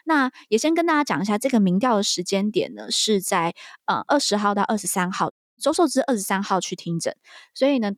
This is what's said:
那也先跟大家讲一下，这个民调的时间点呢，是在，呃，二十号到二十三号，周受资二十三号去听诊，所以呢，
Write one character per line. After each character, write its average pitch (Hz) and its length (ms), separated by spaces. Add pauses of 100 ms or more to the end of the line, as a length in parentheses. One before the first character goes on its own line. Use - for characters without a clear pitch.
那 277 260 (180)
也 220 100
先 320 160
跟 339 100
大 339 80
家 294 100
讲 - 160
一 196 60
下， 208 140
这 277 100
个 240 100
民 190 200
调 247 180
的 202 60
时 - 200
间 196 280
点 - 240
呢， 104 160
是 208 280
在， 175 360 (320)
呃， 180 200
二 285 120
十 208 180
号 202 160
到 202 80
二 214 160
十 190 80
三 180 260
号， 175 200 (280)
周 294 140
受 349 120
资 262 160
二 262 140
十 196 60
三 196 200
号 196 200
去 - 120
听 170 240
诊， - 160 (400)
所 269 140
以 277 120
呢， 208 180